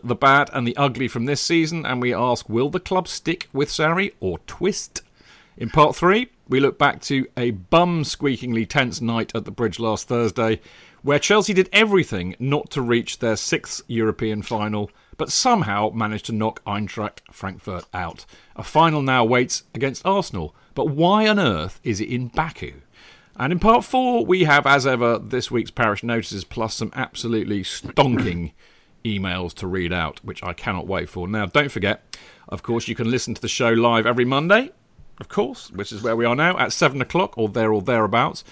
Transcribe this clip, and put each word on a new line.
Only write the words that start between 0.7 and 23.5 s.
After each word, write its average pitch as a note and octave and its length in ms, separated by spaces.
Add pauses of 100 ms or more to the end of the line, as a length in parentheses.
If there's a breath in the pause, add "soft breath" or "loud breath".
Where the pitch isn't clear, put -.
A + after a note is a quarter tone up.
ugly C3+ 320
from A#2 160
this C#3 160
season E3 440
and B2+ 160
we B2 140
ask, A#2+ 340
will B2 220
the F3+ 80
club F#3 300
stick - 440
with C#3+ 160
Sarri E3+ 520
or F2+ 260
twist? - 560 (540 soft breath)
In A#3 140
part D3+ 260
three, G#3 320 (220)
we C3 80
look C3+ 200
back C#3+ 240
to C3+ 340
a A#2+ 160
bum-squeakingly C3 1120
tense B2+ 340
night A2+ 360
at G#2+ 80
the G2+ 80
Bridge A2 260
last A2 300
Thursday, A2+ 520 (420 loud breath)
where C#3+ 180
Chelsea G#3 340
did F#3 180
everything F3 680
not C#3 300
to C#3 120
reach A#2+ 380
their A2 160
sixth - 500
European A2 560
final, G#2+ 480 (260 soft breath)
but - 140
somehow A2 640
managed G#2+ 320
to A#2 60
knock A2 320
Eintracht G#2 560 (100)
Frankfurt G2 540 (100)
out. F2 320 (300 soft breath)
A - 80
final D#3 360
now C3 240
waits B2 380 (140)
against B2+ 280
Arsenal, F3 480 (220 soft breath)
but C#3 160
why F#3 380
on G#3 100
earth F#2 460
is G#2+ 160
it - 80
in B2 180
Baku? - 460 (640 soft breath)
And C3+ 160